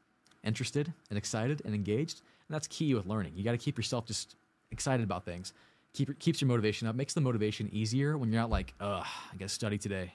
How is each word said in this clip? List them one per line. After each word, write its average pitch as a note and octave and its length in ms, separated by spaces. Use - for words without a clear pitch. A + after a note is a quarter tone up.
interested C#3+ 480
and G#2 80
excited A#2+ 460
and G#2+ 100
engaged. G#2+ 460
And D#3 60
that's D3+ 140
key C#3+ 260
with G2 120
learning. F#2+ 280
You F#2 100
gotta A#2 140
keep - 180
yourself A#2 300
just - 300
excited C3 320
about F#2 220
things. F2+ 280
Keep, C#3 240
keeps - 220
your C#3 80
motivation A2+ 380
up. A2+ 80
Makes C3+ 200
the E3+ 60
motivation G#2+ 520
easier B2+ 440
when A#2+ 140
you're A2+ 100
not A#2 100
like, G2 300
"Ugh, G2+ 240
I - 320
gotta F#2+ 120
study G#2 300
today," F#2+ 360